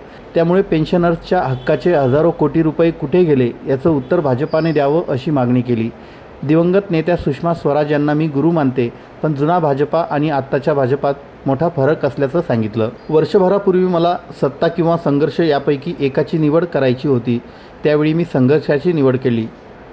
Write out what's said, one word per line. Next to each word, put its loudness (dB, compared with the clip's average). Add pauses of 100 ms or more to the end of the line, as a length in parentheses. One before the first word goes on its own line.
(340)
त्यामुळे 2
पेन्शनर्सच्या 0
हक्काचे -2
हजारो 2
कोटी 0
रुपये 2
कुठे 0
गेले, 4 (180)
याचं 0
उत्तर 0
भाजपाने 0
द्यावं, 2
अशी -4
मागणी 2
केली. -2 (540)
दिवंगत 2
नेत्या 0
सुषमा -2
स्वराज 0
यांना 0
मी 0
गुरु 0
मानते, 0 (300)
पण -2
जुना 0
भाजपा 0
आणि -2
आत्ताच्या -2
भाजपात 0 (320)
मोठा 0
फरक 0
असल्याचं -2
सांगितलं. -2 (200)
वर्षभरापूर्वी 2
मला 0 (240)
सत्ता -2
किंवा 0
संघर्ष 0
यापैकी 0
एकाची -2
निवड 2
करायची -2
होती, 0 (460)
त्यावेळी 2
मी 0
संघर्षाची 2
निवड 2
केली, -2 (460)